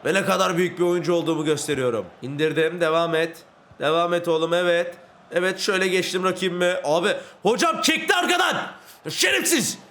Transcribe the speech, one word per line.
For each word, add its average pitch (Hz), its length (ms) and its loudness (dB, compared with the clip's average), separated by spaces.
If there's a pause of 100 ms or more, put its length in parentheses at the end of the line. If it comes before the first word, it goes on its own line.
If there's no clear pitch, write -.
Ve 160 100 0
ne 190 100 2
kadar 185 320 2
büyük 175 220 0
bir 170 60 2
oyuncu 175 300 0
olduğumu 156 300 0
gösteriyorum. 131 640 -2 (160)
İndirdim. 156 580 -2
Devam 165 340 2
et. 165 240 -2 (420)
Devam 170 340 2
et 170 140 0
oğlum. 165 260 2
Evet. 175 400 0 (380)
Evet 185 260 0
şöyle 185 300 0
geçtim 185 360 0
rakibime. 180 600 0
Abi 170 320 0 (260)
hocam 254 380 2
çekti 320 340 0
arkadan! 359 420 0 (540)
Şerefsiz. - 680 0 (120)